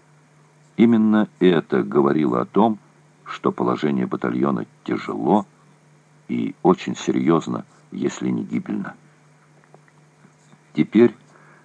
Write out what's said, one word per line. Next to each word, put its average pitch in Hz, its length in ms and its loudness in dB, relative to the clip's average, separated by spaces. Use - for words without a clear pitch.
именно 110 520 4
это 78 440 2
говорило 69 580 0
о - 40 -4
том, 107 340 0
что - 260 -4
положение 62 540 -2
батальона 64 600 -4
тяжело 76 640 -2
и 58 340 -6
очень - 340 2
серьезно, 65 720 -2
если 64 380 -6
не 107 140 -4
гибельно. - 520 -8
Теперь 117 420 4